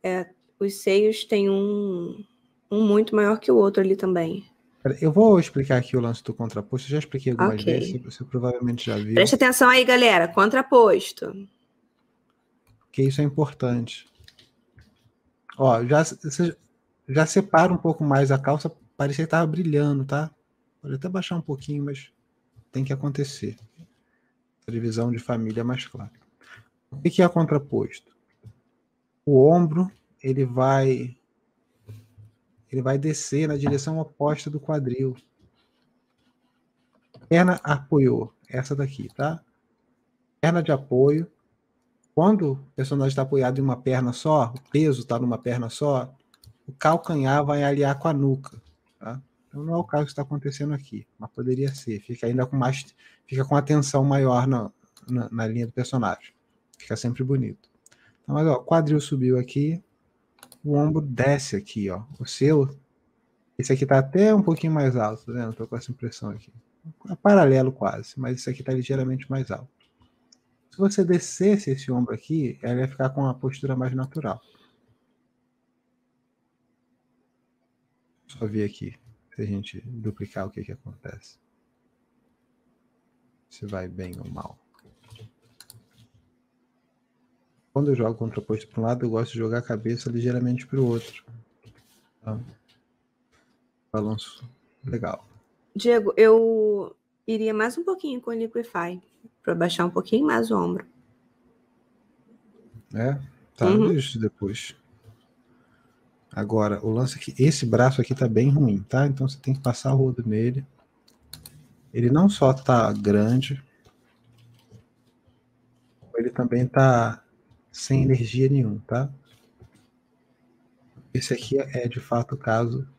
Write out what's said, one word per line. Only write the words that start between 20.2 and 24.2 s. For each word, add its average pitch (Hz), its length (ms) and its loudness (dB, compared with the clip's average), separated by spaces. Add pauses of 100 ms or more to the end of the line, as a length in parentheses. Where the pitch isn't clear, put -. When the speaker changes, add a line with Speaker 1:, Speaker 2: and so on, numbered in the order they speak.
Speaker 2:
Pode 135 140 -10
até 135 120 -10
baixar 180 300 -6
um 160 40 -4
pouquinho, 143 440 -8
mas 139 260 -12 (600)
tem 131 120 -4
que 135 100 -6
acontecer. 135 600 -6 (1120)